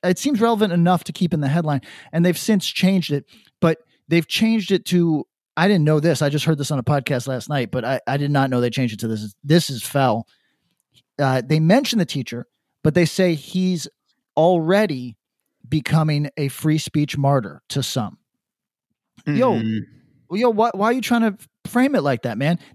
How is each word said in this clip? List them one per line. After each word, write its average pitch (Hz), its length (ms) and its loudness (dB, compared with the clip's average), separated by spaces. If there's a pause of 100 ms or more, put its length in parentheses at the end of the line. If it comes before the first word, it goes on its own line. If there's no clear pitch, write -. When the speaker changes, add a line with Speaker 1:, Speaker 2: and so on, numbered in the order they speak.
Speaker 1:
It 180 160 0
seems 277 200 -2
relevant 220 320 2
enough 175 320 2
to - 80 -12
keep 170 220 -2
in 156 80 0
the 139 80 0
headline, 151 320 0 (320)
and 170 120 2
they've 175 120 2
since 208 280 0
changed 185 460 0
it. 143 140 -4 (340)
But 160 200 2 (280)
they've 165 200 2
changed 220 440 0
it 190 140 0
to, 170 400 2 (320)
I 170 100 4
didn't 196 160 4
know 151 160 4
this. 151 220 0
I 147 80 0
just 143 160 -2
heard 160 120 2
this 139 140 -6
on 143 80 -2
a 123 40 -6
podcast 143 440 -2
last 127 220 -8
night, 131 220 -2
but 127 120 -4
I, 127 240 -2
I 135 80 -2
did 143 160 -2
not 139 180 2
know 123 120 0
they 123 80 0
changed 120 240 -2
it 101 80 -12
to 117 80 -4
this. 107 340 -6
This 156 260 2
is 127 140 -8
foul. 120 420 0 (960)
Uh, 131 260 0
they 156 140 0
mention 220 400 2
the 175 60 0
teacher, 123 400 -10 (400)
but 151 100 4
they 175 80 4
say 175 320 0
he's 185 500 -2 (520)
already 160 800 0 (500)
becoming 151 680 0
a 143 100 -4
free 156 300 -2
speech 147 400 -4
martyr 139 520 0
to 139 140 -4
some. 107 340 -6 (1080)
Yo, 220 320 2
Speaker 2:
Mm. 110 220 -4 (500)
Speaker 1:
yo, 220 180 2
why, 226 240 2
why 196 140 0
are 233 60 2
you 262 80 -2
trying 233 200 0
to 214 160 0 (300)
frame 269 280 2
it 190 60 2
like 139 220 0
that, 113 140 -4
man? 151 200 0 (180)